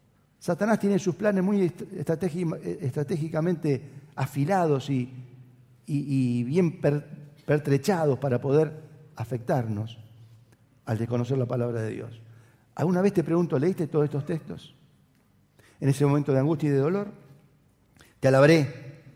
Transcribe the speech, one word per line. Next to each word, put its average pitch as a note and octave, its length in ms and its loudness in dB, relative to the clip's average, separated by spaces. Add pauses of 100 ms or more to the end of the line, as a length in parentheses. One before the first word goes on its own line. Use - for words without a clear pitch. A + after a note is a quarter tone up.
(400)
Satanás G3+ 400 0
tiene G3+ 180 2
sus F3 160 0
planes G3 300 2
muy G3+ 180 2
est-, F3 200 -2 (100)
estrategi-, E3 680 -4
eh, F2 220 -6
estratégicamente D#3 1040 -2 (280)
afilados C#3+ 760 0
y, B2+ 180 -2 (800)
y, C3+ 540 0
y - 20 0
bien D#3 380 0
per-, D3 260 0 (400)
pertrechados C#3+ 720 2
para B2 220 0
poder D#3 320 2 (420)
afectarnos A2+ 840 -4 (920)
al A2+ 120 -2
desconocer A#2+ 400 -2
la B2 80 -2
palabra A#2+ 360 -4
de A2 80 -6
Dios. A2 300 -12 (540)
¿Alguna F3 260 0
vez, G3 120 2
te F#3+ 100 0
pregunto, D#3+ 380 0
leíste F3 260 0
todos D3 200 0
estos C#3+ 200 -4
textos? - 480 -10 (1040)
En C#3 80 0
ese C3+ 160 2
momento C#3+ 280 2
de C3+ 80 4
angustia D3+ 280 0
y C#3+ 40 2
de C#3 60 2
dolor, G3 340 -2 (1080)
"Te C3+ 80 4
alabaré, C#3+ 720 4 (140)